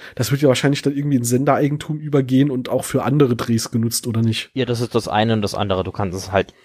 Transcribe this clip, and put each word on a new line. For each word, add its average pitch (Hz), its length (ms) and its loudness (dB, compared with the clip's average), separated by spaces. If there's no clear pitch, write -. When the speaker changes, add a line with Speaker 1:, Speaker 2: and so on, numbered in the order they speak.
Speaker 1:
Das - 160 -4
wird 143 100 0
ja 147 60 6
wahrscheinlich 139 340 2
dann 139 160 0
irgendwie 143 200 0
in 120 60 0
Sendereigentum 143 760 0
übergehen 139 500 2
und 127 180 -4
auch 127 160 -2
für 135 200 -2
andere 139 320 4
Drehs - 340 -2
genutzt, 117 380 -2
oder 113 140 0
nicht? 113 320 0
Speaker 2:
Ja, 131 120 -2
das 120 160 -2
ist 120 140 -2
das 113 120 0
eine 110 260 2
und 107 100 0
das 98 100 -4
andere. 95 300 -2
Du 92 80 -6
kannst 95 260 -4
es - 140 -10
halt, 98 220 0